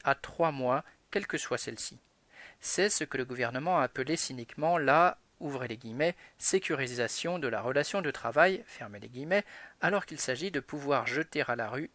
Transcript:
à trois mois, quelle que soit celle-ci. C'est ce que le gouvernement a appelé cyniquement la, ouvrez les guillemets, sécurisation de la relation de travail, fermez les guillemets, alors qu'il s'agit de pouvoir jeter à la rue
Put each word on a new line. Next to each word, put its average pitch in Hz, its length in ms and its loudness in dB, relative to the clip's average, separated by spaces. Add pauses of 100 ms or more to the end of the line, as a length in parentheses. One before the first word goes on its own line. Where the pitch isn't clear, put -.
à 139 100 4
trois - 380 0
mois, 135 320 0 (260)
quelle 196 160 -2
que 160 140 -4
soit - 180 -4
celle-ci. - 420 -8 (640)
C'est - 280 2
ce - 140 0
que 143 140 -6
le 127 80 -2
gouvernement 127 540 0
a 131 60 4
appelé 131 300 -2
cyniquement 147 640 -2
la, 156 400 6 (220)
ouvrez 131 280 -4
les 113 100 -6
guillemets, 131 380 -2 (220)
sécurisation 139 1040 0
de 139 80 -2
la 113 140 -2
relation 143 420 0
de 147 80 0
travail, 151 560 4
fermez 101 320 -12
les 110 100 -14
guillemets, 156 360 0 (360)
alors 185 240 2
qu'il 156 140 -10
s'agit 147 320 -2
de 151 80 0
pouvoir 139 480 0
jeter 147 340 -2
à 120 140 0
la 113 140 -4
rue 135 260 -6